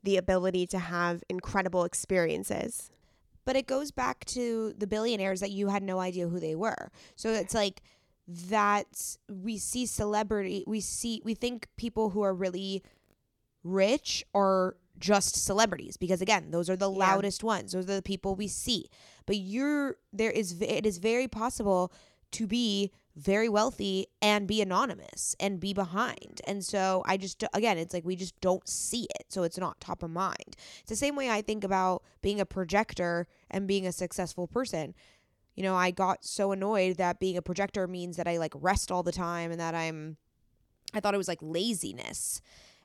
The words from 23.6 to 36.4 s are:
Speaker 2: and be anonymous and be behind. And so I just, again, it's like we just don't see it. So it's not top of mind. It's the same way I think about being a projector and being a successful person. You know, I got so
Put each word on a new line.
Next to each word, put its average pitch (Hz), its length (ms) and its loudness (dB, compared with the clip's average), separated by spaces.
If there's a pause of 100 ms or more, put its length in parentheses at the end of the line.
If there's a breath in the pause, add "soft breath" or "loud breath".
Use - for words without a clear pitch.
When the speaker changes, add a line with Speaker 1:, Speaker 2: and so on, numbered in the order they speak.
Speaker 2:
and 208 260 4
be 214 140 2
anonymous - 800 0
and 190 220 0
be 196 120 -2
behind. 190 760 -2
And 196 180 -4
so 190 420 2
I 190 100 4
just, 190 280 -6 (100)
again, 208 240 4
it's 170 160 -4
like 170 100 -4
we 185 120 -2
just 180 240 -8
don't 185 280 2
see - 380 -4 (120)
it. - 100 -14
So 190 160 -2
it's 165 140 -2
not 180 220 -4
top 185 220 -6
of 165 80 -6
mind. 175 460 -4 (240 loud breath)
It's - 100 -20
the 220 60 -4
same 285 200 0
way 269 140 0
I 214 100 4
think 214 240 -4
about 185 380 2 (180 soft breath)
being 202 200 0
a 190 60 4
projector 175 800 0 (240 soft breath)
and 196 180 -2
being 196 180 2
a 180 60 0
successful 180 560 -4
person. 175 460 -4 (600 soft breath)
You 185 80 -6
know, 190 140 2
I 180 160 4
got 185 320 2
so 196 280 0